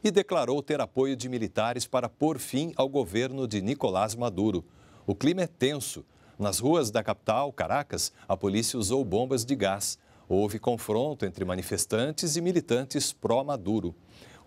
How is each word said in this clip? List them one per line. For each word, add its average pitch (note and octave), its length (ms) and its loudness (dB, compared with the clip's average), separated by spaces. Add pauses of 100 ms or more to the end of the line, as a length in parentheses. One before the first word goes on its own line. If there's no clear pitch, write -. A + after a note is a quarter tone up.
e G#3+ 80 4
declarou D3+ 500 2
ter D3 180 -2
apoio C3 360 0
de A#2+ 120 -8
militares A#2 600 -2
para B2 200 0
pôr D3+ 300 0
fim D#3 380 -2
ao C3+ 120 2
governo C3 600 0
de G#2 160 -2
Nicolás G#2+ 500 0
Maduro. G#2 500 0 (440)
O G2+ 80 0
clima E3+ 260 2
é E3+ 60 0
tenso. - 580 -4 (320)
Nas G2 220 0
ruas C3+ 320 2
da A2+ 100 2
capital, A2 500 0
Caracas, F2+ 640 -2 (140)
a F#2+ 100 2
polícia G#2 400 0
usou A#2 260 2
bombas A#2 400 0
de C3 120 0
gás. G2 420 -2 (320)
Houve G2+ 300 2
confronto A#2+ 680 0
entre F#2+ 180 -4
manifestantes G#2+ 920 -2
e E3+ 60 -2
militantes D3+ 680 0
pró-Maduro. G#2+ 840 0 (500)